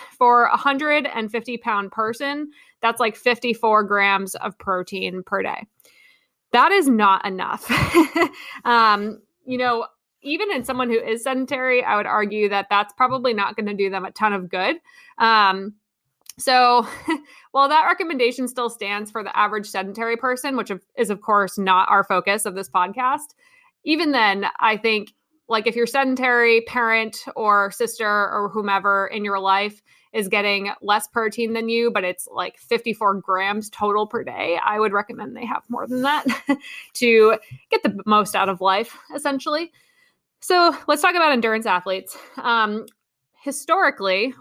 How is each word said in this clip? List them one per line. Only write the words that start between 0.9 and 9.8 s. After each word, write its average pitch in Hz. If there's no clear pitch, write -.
and 220
fifty 233
pound 202
person, 277
that's, 226
like, 226
fifty-four 226
grams 196
of -
protein 185
per 196
day. -
That 269
is 359
not 214
enough. -
<laughs> 320
Um, 220
you 254
know, 240